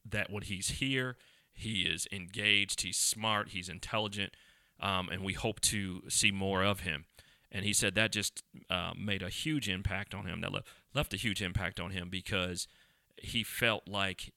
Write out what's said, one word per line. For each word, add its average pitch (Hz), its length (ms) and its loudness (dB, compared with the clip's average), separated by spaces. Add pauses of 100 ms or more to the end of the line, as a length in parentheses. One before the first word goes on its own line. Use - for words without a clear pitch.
that 104 220 -2
when 101 140 -4
he's 95 240 -2
here, 131 480 0 (380)
he 110 280 -2
is 87 280 2
engaged, 101 720 2
he's 95 160 -2
smart, 107 540 2
he's 90 180 -6
intelligent, 101 680 -2 (460)
um, 92 300 2
and 95 120 -2
we 95 120 0
hope - 260 0
to 95 480 0
see - 220 6
more 98 340 2
of 98 160 4
him. 78 240 -4 (460)
And 98 140 -6
he 104 80 2
said 98 220 4
that 107 180 4
just, - 300 -2 (280)
uh, 85 280 -2
made 98 240 -2
a 90 60 -4
huge 143 400 0
impact 98 460 -2
on 101 100 -6
him. 87 160 -4
That 90 120 -4
le-, - 120 -4 (300)
left - 180 0
a 95 60 -4
huge 104 240 0
impact 90 360 -2
on 90 120 -4
him 90 180 -6
because 90 580 -2 (500)
he 110 280 -2
felt - 420 0
like 98 500 -2